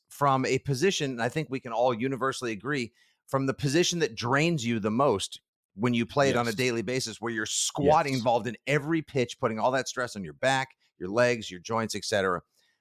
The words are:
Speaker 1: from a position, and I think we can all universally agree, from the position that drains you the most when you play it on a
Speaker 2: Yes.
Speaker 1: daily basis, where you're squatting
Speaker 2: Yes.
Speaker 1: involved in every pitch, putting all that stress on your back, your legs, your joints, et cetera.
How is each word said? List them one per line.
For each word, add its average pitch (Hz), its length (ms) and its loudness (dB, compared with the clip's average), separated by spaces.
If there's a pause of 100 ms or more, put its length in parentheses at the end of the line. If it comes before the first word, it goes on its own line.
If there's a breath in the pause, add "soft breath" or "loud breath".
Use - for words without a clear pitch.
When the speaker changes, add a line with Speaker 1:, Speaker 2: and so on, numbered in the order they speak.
Speaker 1:
from 135 380 2
a 127 140 2
position, 143 520 0
and 117 100 -6
I 117 80 2
think 151 200 -4
we 131 100 -4
can 117 140 -10
all 123 200 4
universally 127 600 -2
agree, 117 400 -4 (340)
from 135 200 0
the 135 60 0
position 165 460 0
that 131 160 -2
drains 135 500 2
you 117 140 0
the 107 120 0
most 117 500 0 (320)
when 120 200 0
you 117 120 2
play 139 240 2
it 120 80 2
on 120 80 2
a 117 60 0
Speaker 2:
Yes. 107 40 -6
Speaker 1:
daily 120 280 0
basis, 120 360 -4
where 117 140 -4
you're 107 120 -4
squatting 147 680 2
Speaker 2:
Yes. 131 80 0
Speaker 1:
involved 117 260 0
in 113 80 -6 (100)
every 151 360 0
pitch, - 400 -2
putting 110 180 0
all 120 120 2
that 127 180 0
stress 123 260 -6
on 101 80 -8
your 76 100 -10
back, 131 360 0 (280)
your 90 120 -8
legs, 120 420 2
your 90 80 -12
joints, 110 360 -2
et 95 100 -8
cetera. 95 360 2 (400)